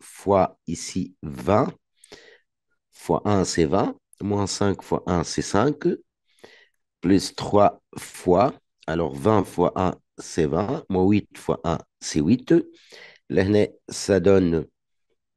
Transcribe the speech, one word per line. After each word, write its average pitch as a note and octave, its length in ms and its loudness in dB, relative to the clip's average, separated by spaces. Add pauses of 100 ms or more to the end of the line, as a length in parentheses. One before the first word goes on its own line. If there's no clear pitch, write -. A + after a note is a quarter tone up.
fois - 640 -2
ici - 560 -8
vingt D#2+ 480 0 (1200)
fois - 360 -4
un, G2 180 2
c'est E2 220 0
vingt, A2 280 0 (260)
moins G2+ 260 -2
cinq G2 360 -2
fois - 240 -4
un, F2 160 0
c'est - 200 -6
cinq, C#3 440 0 (1160)
plus F2+ 340 2
trois G2+ 440 2 (160)
fois, G2 640 0 (280)
alors D#2+ 280 -4
vingt G2+ 300 2
fois F2 320 0
un, F#2 180 0 (220)
c'est - 300 -4
vingt, G2 420 -4
moins F#2 160 0
huit G2+ 320 0
fois - 260 -6
un, E2 160 -2 (220)
c'est - 200 -6
huit. G#2 320 0 (760)
Là, G2 380 2 (220)
ça - 300 -2
donne F2 480 2 (720)